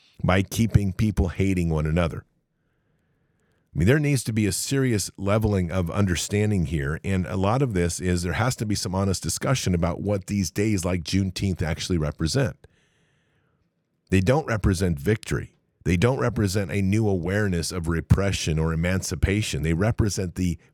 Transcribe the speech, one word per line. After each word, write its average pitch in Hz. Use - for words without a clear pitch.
by 98
keeping 101
people 101
hating 90
one 78
another. 82
I -
mean, 87
there 147
needs 143
to 117
be 107
a 95
serious 131
leveling 98
of 90
understanding 101
here. 73
And 95
a 95
lot 101
of 123
this 85
is 90
there 87
has 117
to 117
be 104
some 92
honest 98
discussion -
about 87
what 98
these 101
days 101
like 90
Juneteenth 95
actually 82
represent. 78
They 98
don't 127
represent 92
victory. 73
They 90
don't 123
represent 104
a 101
new 104
awareness 92
of 85
repression 85
or 80
emancipation. 90
They 80
represent 101
the 90